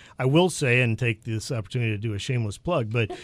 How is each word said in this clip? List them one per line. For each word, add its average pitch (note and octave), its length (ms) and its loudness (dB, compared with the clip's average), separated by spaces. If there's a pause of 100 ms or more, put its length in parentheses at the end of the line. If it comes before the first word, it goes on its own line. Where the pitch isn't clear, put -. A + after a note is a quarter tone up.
(180)
I B2+ 80 0
will E3 240 6
say, B2+ 320 2
and A2+ 160 2
take A#2 260 -2
this A2 260 -6
opportunity A#2 420 -2
to G#2 60 -4
do A2 140 -4
a G2+ 60 -6
shameless A2+ 400 -4
plug, C3+ 340 -2
but, A#2 180 0 (140)